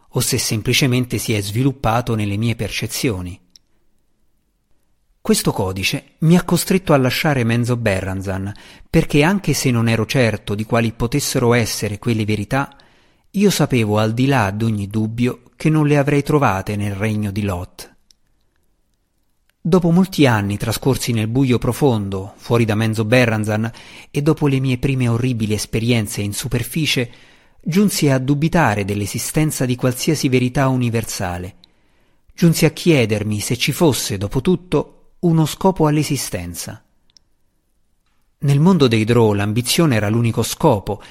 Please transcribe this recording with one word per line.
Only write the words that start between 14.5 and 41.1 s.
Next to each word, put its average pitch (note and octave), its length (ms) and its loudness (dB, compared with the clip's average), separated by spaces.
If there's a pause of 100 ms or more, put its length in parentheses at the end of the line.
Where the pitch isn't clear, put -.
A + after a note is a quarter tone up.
d'ogni G#2 380 -2
dubbio A2 520 -2 (160)
che - 140 0
non D#3 160 2
le D3 100 4
avrei C#3+ 260 2
trovate G#2+ 540 0
nel G#2 180 -4
regno G#2 360 -2
di G2 100 -4
Lot. F#2 520 -6 (1700)
Dopo E3+ 240 4
molti E3+ 360 4
anni G2+ 320 0
trascorsi A#2+ 540 -2
nel A2 140 -2
buio B2 300 2
profondo, G#2 800 -2
fuori A#2 300 0
da G#2+ 80 0
Menzo A2 320 -2
Berranzan, A2 640 0 (380)
e D3 100 -4
dopo D3 260 2
le C3+ 140 2
mie C3 160 0
prime C3 320 0
orribili A2+ 460 0
esperienze A2 680 -2
in G2+ 140 -4
superficie, B2+ 760 -4 (520)
giunsi E3 480 2
a C3 80 2
dubitare C#3 680 0
dell'esistenza A#2 800 -2
di B2+ 100 0
qualsiasi B2+ 540 -2
verità B2+ 400 2
universale. A2 880 -4 (800)
Giunsi E3 320 4
a D3 60 2
chiedermi G#2+ 680 0
se B2 160 -4
ci - 160 -4
fosse, - 460 0
dopo G#2 240 -4
tutto, - 800 -4
uno E3 260 4
scopo F3+ 400 0
all'esistenza. A2+ 1000 -4 (1600)
Nel C#3+ 200 2
mondo E3 260 6
dei A2+ 180 2
Drow A2+ 280 4
l'ambizione A2+ 600 0
era G#2 160 0
l'unico A#2 320 0
scopo, G#2+ 580 0 (100)